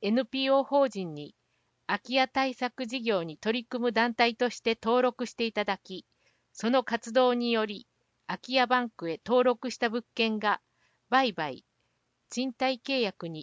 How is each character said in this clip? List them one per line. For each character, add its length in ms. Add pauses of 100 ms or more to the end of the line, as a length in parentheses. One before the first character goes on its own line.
エ 80
ヌ 160
ピ 240
ー 60
オ 60
ー 20
法 260
人 240
に 220 (500)
空 140
き 160
家 120
対 280
策 320
事 140
業 200
に 160
取 240
り 40
組 180
む 80
団 240
体 200
と 140
し 120
て 200
登 220
録 240
し 80
て 100
い 80
た 100
だ 140
き、 280 (480)
そ 180
の 120
活 300
動 220
に 160
よ 160
り、 180 (400)
空 140
き 160
家 100
バ 160
ン 80
ク 200
へ 140
登 220
録 260
し 60
た 120
物 140 (120)
件 240
が 200 (500)
売 240
買、 300 (680)
賃 220
貸 320
契 160
約 300
に 140